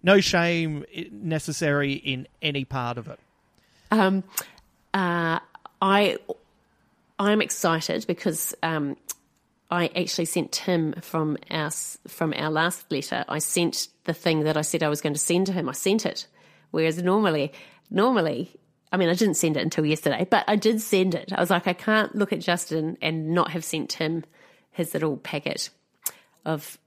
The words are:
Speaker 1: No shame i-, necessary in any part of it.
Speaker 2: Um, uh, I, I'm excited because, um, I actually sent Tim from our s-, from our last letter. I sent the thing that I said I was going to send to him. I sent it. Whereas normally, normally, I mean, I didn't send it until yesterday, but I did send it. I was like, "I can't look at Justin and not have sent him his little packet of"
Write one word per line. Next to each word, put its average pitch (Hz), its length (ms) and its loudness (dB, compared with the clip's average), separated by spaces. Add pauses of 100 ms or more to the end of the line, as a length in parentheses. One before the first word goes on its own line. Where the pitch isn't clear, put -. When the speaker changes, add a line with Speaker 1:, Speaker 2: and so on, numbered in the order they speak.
Speaker 1:
No 196 180 8
shame 170 640 0 (100)
i-, - 160 -10
necessary 156 840 -2
in 135 340 -6 (140)
any 139 240 -2
part 120 320 -4
of 117 100 -12
it. - 100 -14 (720)
Speaker 2:
Um, 190 320 4 (680)
uh, 175 460 0 (420)
I, 196 380 4 (1000)
I'm 208 240 4
excited - 640 0
because, - 560 -2
um, 151 340 -2 (760)
I 175 240 2
actually 175 300 -2
sent - 280 -2
Tim 165 480 0
from 156 360 -4 (140)
our 156 160 -2
s-, - 320 -8 (100)
from 160 280 -2
our 151 140 -2
last 160 400 0
letter. 127 380 -2
I 151 100 -4
sent - 500 -2 (160)
the 165 100 -2
thing 160 300 0
that 151 120 2
I 151 60 0
said 156 200 -2
I 156 60 2
was 147 120 -2
going 151 120 -2
to 147 80 -4
send 175 260 2
to 190 60 -4
him. 170 160 -2
I 127 40 -6
sent 196 340 0
it. - 200 -6 (460)
Whereas 160 280 0
normally, 175 520 2 (380)
normally, 190 600 2 (400)
I 185 60 0
mean, 185 120 4
I 170 60 4
didn't 185 220 2
send 156 200 2
it 143 60 0
until 156 240 0
yesterday, 151 420 0
but - 200 4
I 214 80 4
did 220 240 2
send 190 340 2
it. - 180 -6
I - 80 0
was 175 100 2
like, 180 180 2
"I 180 60 0
can't 214 420 0
look 208 160 0
at 202 80 -4
Justin 165 600 -2
and 160 320 -2
not 175 200 2
have 165 120 -6
sent - 280 -4
him 160 320 -2 (480)
his 165 220 -4
little 151 240 0
packet - 520 -6 (720)
of" 156 320 -6 (100)